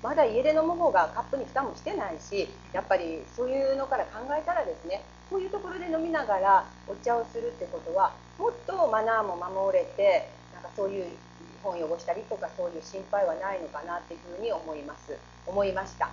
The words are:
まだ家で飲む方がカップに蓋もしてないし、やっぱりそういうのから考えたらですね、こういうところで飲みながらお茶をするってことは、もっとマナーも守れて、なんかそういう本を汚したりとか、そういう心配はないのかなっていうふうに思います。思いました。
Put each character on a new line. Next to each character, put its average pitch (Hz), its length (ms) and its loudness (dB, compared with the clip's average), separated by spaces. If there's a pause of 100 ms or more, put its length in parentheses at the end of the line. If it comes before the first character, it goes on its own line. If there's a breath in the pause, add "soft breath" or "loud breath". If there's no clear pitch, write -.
ま 254 120 -2
だ 302 100 8
家 233 180 4
で 311 120 6
飲 311 80 6
む 330 120 2
方 339 160 4
が 175 240 6
カ 226 60 -2
ッ - 40 -2
プ - 120 -2
に 254 80 -2
蓋 - 180 0
も 233 140 -4
し - 60 -18
て 370 120 -4
な 220 160 -2
い 160 80 -8
し、 180 300 -2 (240)
や 185 80 0
っ 190 80 -4
ぱ 190 80 6
り 165 260 -2 (140)
そ 240 80 0
う 254 60 0
い 269 120 2
う 269 140 4
の 277 100 -2
か 262 120 0
ら 185 80 0
考 214 140 -10 (140)
え 311 80 2
た 339 120 0
ら 320 100 2
で 170 100 -4
す 156 120 -14
ね、 185 180 -6 (240)
こ 381 80 -2
う 381 40 2
い 370 60 -4
う 392 40 -6
と 403 100 -4
こ 381 80 -8
ろ 359 100 -6
で 349 120 -6
飲 320 120 2
み 330 80 -2
な 302 140 0
が 294 140 2
ら 262 260 8 (240)
お - 60 -4 (100)
茶 240 140 4
を 233 80 0
す 233 120 -8
る 233 100 -2
っ - 40 -2
て 254 140 -8
こ - 140 -8
と 170 140 -8
は、 190 200 4 (240)
も 440 100 2
っ 480 40 0 (140)
と 359 220 2
マ 220 140 4
ナ 226 180 4
ー - 20 2
も 190 140 -2
守 190 400 0
れ 175 80 4
て、 185 460 4 (240)
な - 60 -16
ん - 20 -18
か - 120 -14
そ 202 120 0
う - 20 0
い 196 140 -4
う 175 40 -6 (560)
本 180 200 -4
を 156 100 -2
汚 170 60 -4
し - 80 -10
た 170 80 0
り 208 80 -8
と 208 140 -6
か、 175 200 -6
そ 180 100 -2
う 170 40 -2
い 165 80 -8
う 156 40 -10
心 190 280 -10
配 202 160 2
は 165 80 2
な 190 200 -4
い 185 60 -4
の 156 80 -8
か 147 140 -10
な 175 160 -6
っ - 60 -8
て 170 100 -12
い - 20 -14
う 165 40 -18 (160)
ふ - 40 -10
う - 20 -8
に 226 80 -2
思 160 240 -4
い 147 100 -10
ま 143 120 -12
す。 - 220 -12 (280)
思 196 200 2
い 190 80 0
ま 190 120 -2
し - 100 -14
た。 - 160 0